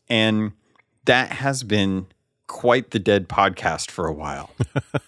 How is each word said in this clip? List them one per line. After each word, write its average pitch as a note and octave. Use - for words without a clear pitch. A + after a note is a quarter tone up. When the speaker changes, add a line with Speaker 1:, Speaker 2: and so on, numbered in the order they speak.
Speaker 1:
And A2
that B2+
has C3
been G2
quite -
the A#2
dead G2
podcast F#2
for E2+
a D#2+
while. D2
Speaker 2:
<laughs> -